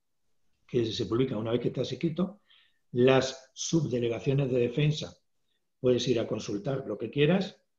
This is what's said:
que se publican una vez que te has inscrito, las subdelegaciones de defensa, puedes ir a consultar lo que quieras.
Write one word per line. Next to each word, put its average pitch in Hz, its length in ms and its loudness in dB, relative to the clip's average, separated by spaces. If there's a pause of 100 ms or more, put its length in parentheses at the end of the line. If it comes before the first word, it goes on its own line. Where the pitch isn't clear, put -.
(680)
que - 180 2
se 104 200 -4
publican 110 340 0
una 113 120 -4
vez 120 100 0
que 123 100 -2
te 139 100 -4
has - 100 -4
inscrito, 170 500 -4 (500)
las 127 600 2
subdelegaciones 127 1000 -2
de 127 80 2
defensa, 147 560 0 (640)
puedes 127 280 2
ir 117 120 2
a 110 60 -2
consultar 117 640 -6
lo 104 100 -6
que 110 120 -8
quieras. 170 520 2 (180)